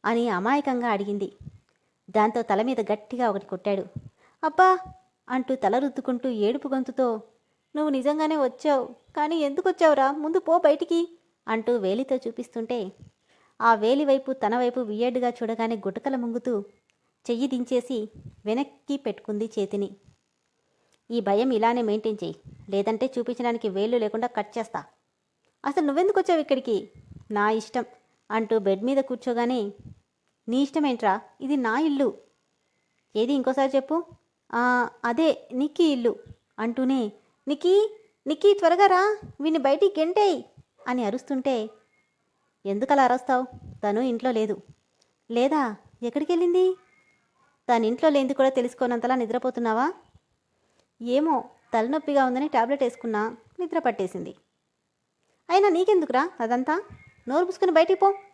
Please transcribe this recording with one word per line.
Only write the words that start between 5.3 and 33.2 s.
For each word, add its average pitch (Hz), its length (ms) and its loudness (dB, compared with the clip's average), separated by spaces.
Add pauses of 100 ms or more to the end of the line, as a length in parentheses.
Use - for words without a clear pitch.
తల 226 240 0
రుద్దుకుంటూ 262 500 -4
ఏడుపు 233 380 -2
గొంతుతో, 254 540 -2 (540)
"నువ్వు 302 140 -2
నిజంగానే 302 480 0
వచ్చావు, 269 480 0 (300)
కానీ 302 200 -2
ఎందుకొచ్చావురా? 294 760 2
ముందు 311 280 -2
పో 330 180 2
బయటికి," 339 600 2 (280)
అంటూ 226 300 -2
వేలితో 220 380 -2
చూపిస్తుంటే 233 760 -8 (680)
ఆ 226 120 6
వేలి 240 320 2
వైపు 269 260 2
తన 240 260 -2
వైపు 247 220 0
వియర్డ్‌గా 240 500 -2
చూడగానే 226 460 -4
గుటకల 214 400 -4
ముంగుతూ 233 460 -4 (640)
చెయ్యి 240 220 -2
దించేసి 247 640 -4 (360)
వెనక్కి 269 520 -4
పెట్టుకుంది 214 520 -6 (100)
చేతిని. 196 300 -2 (1200)
"ఈ 233 80 0
భయం 208 320 2
ఇలానే 233 300 2
మెయింటైన్ 214 420 -2
చెయ్యి, 165 140 -10 (320)
లేదంటే 202 360 -2
చూపించడానికి 240 640 -4
వేళ్ళు 208 280 0
లేకుండా 220 300 -2
కట్ 214 300 -6
చేస్తా." 214 260 -8 (840)
"అసలు 294 200 0
నువ్వెందుకు 370 340 2
వచ్చావు 349 220 2
ఇక్కడికి?" 262 480 -2 (420)
"నా 208 180 2
ఇష్టం," 220 360 -4 (460)
అంటూ 220 280 0
బెడ్ 196 240 0
మీద 269 140 0
కూర్చోగానే, 247 640 -2 (840)
"నీ 247 140 0
ఇష్టమేంట్రా, 247 600 0 (200)
ఇది 277 160 -2
నా 240 220 0
ఇల్లు." 285 340 0 (1000)
"ఏది, 233 180 0